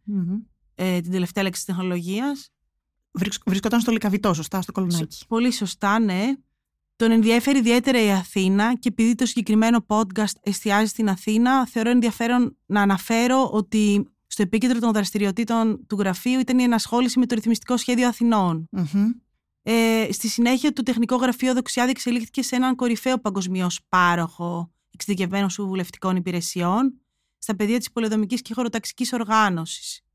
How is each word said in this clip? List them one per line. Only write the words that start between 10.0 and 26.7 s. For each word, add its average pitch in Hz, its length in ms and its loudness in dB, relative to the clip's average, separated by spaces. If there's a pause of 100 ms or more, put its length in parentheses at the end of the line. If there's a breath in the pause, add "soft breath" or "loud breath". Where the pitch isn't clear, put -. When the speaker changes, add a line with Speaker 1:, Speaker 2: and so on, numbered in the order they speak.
Speaker 2:
εστιάζει 202 460 0
στην 214 220 -2
Αθήνα, 233 580 2
θεωρώ 233 240 -2
ενδιαφέρον 240 680 2 (100)
να 202 160 0
αναφέρω 226 680 2
ότι 208 560 2 (180)
στο - 160 -4
επίκεντρο 226 360 2
των 226 140 2
δραστηριοτήτων 214 920 0
του 208 120 -6
γραφείου 208 420 0
ήταν 254 180 2
η 254 40 4
ενασχόληση 240 560 2
με 254 80 4
το 247 80 -2
ρυθμιστικό 226 420 0
σχέδιο 247 320 0
Αθηνών. 196 640 0
Speaker 1:
Μμμ. 190 400 0 (520)
Speaker 2:
Ε, 226 500 2
στη 214 160 -4
συνέχεια, 247 440 2
το 269 100 -4
Τεχνικό 233 340 0
Γραφείο 254 380 0
Δοξιάδη 247 360 0
εξελίχθηκε 240 520 -4
σε 247 140 -6
έναν 254 200 2
κορυφαίο 247 420 -2
παγκοσμίως 185 720 -4
πάροχο 175 840 0 (180)
εξειδικευμένων 196 600 -2
συμβουλευτικών 190 640 -4
υπηρεσιών 180 840 -2 (380)